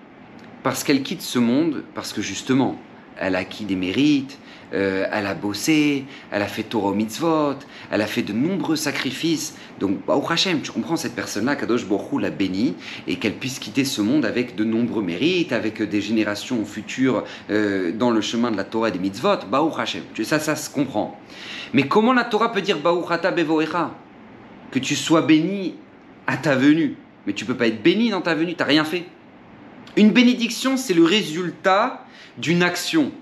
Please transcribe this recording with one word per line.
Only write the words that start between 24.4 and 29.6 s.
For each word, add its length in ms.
Que 80
tu 160
sois 280
béni 520
à 100
ta 180
venue. 400
Mais 80
tu 100
peux 120
pas 120
être 140
béni 300
dans 100
ta 140
venue, 180
t'as 120
rien 200
fait. 200